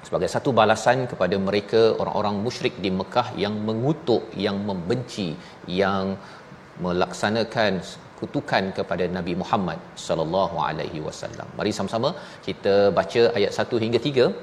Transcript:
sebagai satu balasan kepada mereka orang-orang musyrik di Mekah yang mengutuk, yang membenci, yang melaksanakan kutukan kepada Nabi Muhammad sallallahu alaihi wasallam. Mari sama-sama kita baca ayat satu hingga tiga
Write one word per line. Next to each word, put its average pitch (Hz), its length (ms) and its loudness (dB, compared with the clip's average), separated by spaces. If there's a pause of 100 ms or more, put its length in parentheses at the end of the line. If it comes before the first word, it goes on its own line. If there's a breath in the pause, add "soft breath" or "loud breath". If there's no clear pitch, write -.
sebagai 85 260 0
satu 147 260 0
balasan 110 400 6 (140)
kepada 92 240 0 (100)
mereka 104 340 2 (200)
orang-orang 101 340 0 (100)
musyrik 123 300 -2 (100)
di 95 140 0
Mekah 113 300 0 (160)
yang 104 100 -2 (140)
mengutuk, 120 540 0 (220)
yang 101 120 0 (120)
membenci, 98 600 -4 (520 loud breath)
yang 95 240 2 (800 loud breath)
melaksanakan 101 880 0 (460)
kutukan 110 460 -2 (120)
kepada 92 280 -2 (120)
Nabi 90 240 -4
Muhammad 90 380 0 (280)
sallallahu 85 500 0 (120)
alaihi 78 380 -6
wasallam. - 420 -10 (100)
Mari 104 200 0
sama-sama 113 320 0 (360 loud breath)
kita 98 280 2 (240)
baca 107 240 4 (160)
ayat 98 200 2
satu 110 260 0
hingga 117 220 2
tiga 135 200 4 (160)